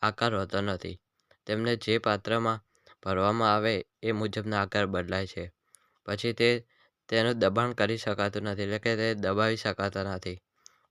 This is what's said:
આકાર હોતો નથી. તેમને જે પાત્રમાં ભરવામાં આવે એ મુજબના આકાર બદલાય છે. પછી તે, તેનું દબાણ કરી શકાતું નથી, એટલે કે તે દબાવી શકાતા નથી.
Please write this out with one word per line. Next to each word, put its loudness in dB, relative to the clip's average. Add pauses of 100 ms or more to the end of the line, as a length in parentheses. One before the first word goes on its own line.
આકાર 0
હોતો -2
નથી. -6 (460)
તેમને 0
જે 0
પાત્રમાં 0 (380)
ભરવામાં 4
આવે 2 (180)
એ 0
મુજબના -2
આકાર 0
બદલાય -2
છે. -10 (520)
પછી -4
તે, 4 (580)
તેનું 2
દબાણ 4
કરી 0
શકાતું -2
નથી, -4
એટલે -4
કે 0
તે 0
દબાવી 2
શકાતા -2
નથી. -6 (520)